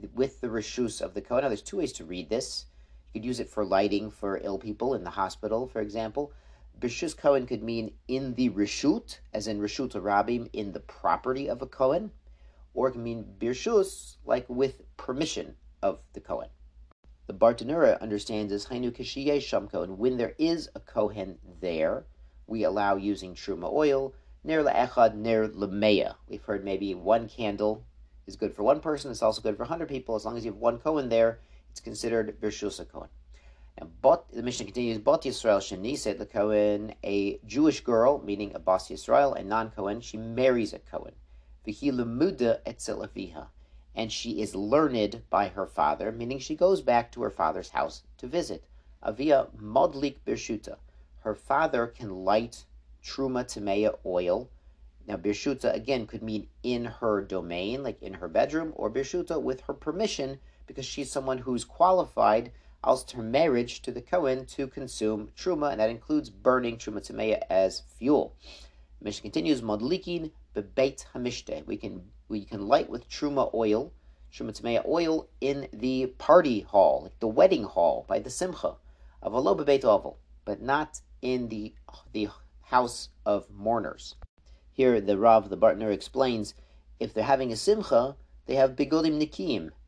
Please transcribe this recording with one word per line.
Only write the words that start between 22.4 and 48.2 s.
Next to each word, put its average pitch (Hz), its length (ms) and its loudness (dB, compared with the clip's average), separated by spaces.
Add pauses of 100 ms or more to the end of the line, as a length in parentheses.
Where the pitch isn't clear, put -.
we 110 180 -4
allow 101 320 2
using 95 380 -4
Truma 101 380 -6
oil, 139 420 2 (280)
Ner 156 220 0
La'echad, 117 500 4
Ner 110 380 2
L'Meya. 101 640 2 (120)
We've 104 160 -14
heard 98 200 -4
maybe 98 300 -4
one 107 340 2
candle 107 560 -2 (420)
is 98 100 -16
good 104 180 -4
for 104 100 -6
one 147 160 4
person, 147 300 -4
it's 113 120 -6
also 110 200 2
good 104 140 -2
for 117 60 -8
a 120 60 -8
hundred 165 200 -6
people. 127 280 -6
As 104 80 -6
long 113 120 -6
as 113 80 -8
you 113 60 -6
have 101 100 -12
one 117 180 2
Kohen 147 300 -2
there, 113 300 4 (320)
it's - 100 -18
considered 110 600 -4
Birshus 104 400 -6 (100)
Kohen. - 180 -14 (720)
And - 100 -14 (140)
Bot, 147 300 6
the 117 100 -8
Mishnah 120 240 -4
continues, 113 320 -2
Bot 143 240 4
Yisrael 107 380 2
Sheni 101 360 -6
said 107 220 -4
the 104 80 -8
Kohen, 104 760 2
a 101 440 0
Jewish 143 340 2
girl, 123 420 4
meaning 101 320 -6
a 82 40 -8
Bas - 300 0
Yisrael, 127 500 2
a 92 40 -8
non-Kohen, 110 600 -4
she 110 160 -14
marries 117 560 0
a - 40 -14
Kohen. - 360 -12 (520)
V'hi 139 240 -4
Lemuda 123 760 0
Etzel - 400 -8
Aviha. 85 400 -12 (480)
And 110 160 -4
she 110 320 -6
is 98 120 -6
learned 113 760 0
by 101 180 2
her 92 180 -6
father, 85 460 0
meaning 117 260 -6
she 156 160 -6
goes 180 280 4
back 120 300 2
to 123 100 -8
her 110 80 -2
father's 87 400 -2
house - 320 -4 (160)
to - 80 -12